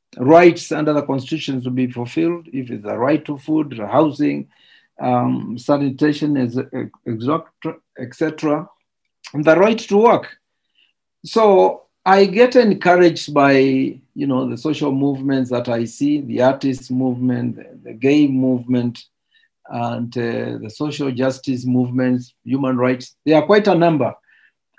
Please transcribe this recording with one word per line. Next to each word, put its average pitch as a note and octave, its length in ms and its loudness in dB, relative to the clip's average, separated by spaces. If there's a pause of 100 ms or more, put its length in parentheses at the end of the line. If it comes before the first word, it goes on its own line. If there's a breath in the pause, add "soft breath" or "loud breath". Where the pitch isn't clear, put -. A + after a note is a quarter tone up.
(180)
rights D#3+ 540 6
under D3+ 200 0
the D3 100 0
constitution C3+ 600 -6
to B2 80 -6
be B2+ 200 -2
fulfilled, D#3+ 640 -4
if B2+ 180 -10
it's G#2 120 -12
the G#2 160 -6
right D3 260 0
to D3 140 -10
food, D3 400 -4
housing, C#3+ 680 -2 (520 soft breath)
um, B2 560 -2
sanitation, C#3+ 800 -2
ex-, B2 220 -2 (1400)
et B2 160 -14
cetera, D#3 540 -4 (640)
and D3 120 -4
the D#3+ 120 6
right G#3+ 220 4
to - 180 -2
work. G#3+ 400 2 (880)
So G3 600 2 (200)
I G3 220 6
get A#3+ 300 2
encouraged F3+ 760 4
by, C#3 200 4
you C3+ 760 0
know, C3 220 -2
the A#2+ 100 -8
social D3 340 -4
movements C3+ 580 -2
that A#2+ 180 -4
I A#2 160 -2
see, C#3+ 380 -2
the A#2 200 -4
artist C3+ 480 -2
movement, B2 680 -2
the, - 340 -20
the - 20 -14
gay C#3 340 2
movement, B2 760 -2 (640)
and, A#2+ 500 -8
uh, A#2 420 -6
the A2 160 -14
social D3 360 -6
justice B2+ 540 -4
movements, B2+ 680 -2 (100)
human C3 320 -2
rights. B2+ 480 -2
There D#3 120 4
are D3+ 100 2
quite G#3 220 4
a F#3 60 4
number. E3 400 2 (640 soft breath)